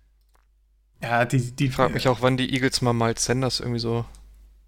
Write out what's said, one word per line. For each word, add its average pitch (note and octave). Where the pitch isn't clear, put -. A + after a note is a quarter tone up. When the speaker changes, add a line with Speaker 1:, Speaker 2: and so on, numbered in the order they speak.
Speaker 1:
Ja, A#2+
die, B2
die D3
Speaker 2:
Ich C3
frag -
mich -
auch, A#2
wann B2+
die C3
Eagles C3
mal A#2+
Miles A2+
Sanders B2+
irgendwie A#2+
so A#2